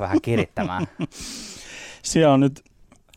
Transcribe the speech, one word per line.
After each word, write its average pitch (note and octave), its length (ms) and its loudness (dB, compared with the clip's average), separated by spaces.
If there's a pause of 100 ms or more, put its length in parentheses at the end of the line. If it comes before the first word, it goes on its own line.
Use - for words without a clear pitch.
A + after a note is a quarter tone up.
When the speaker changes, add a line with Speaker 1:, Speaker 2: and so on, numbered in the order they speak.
Speaker 1:
vähän F#2+ 200 0
kirittämään? A#2 680 -2 (640)
Speaker 2:
<laughs> - 500 -18
Siellä D#3 320 6
on C3+ 60 6
nyt, C#3 240 2 (520)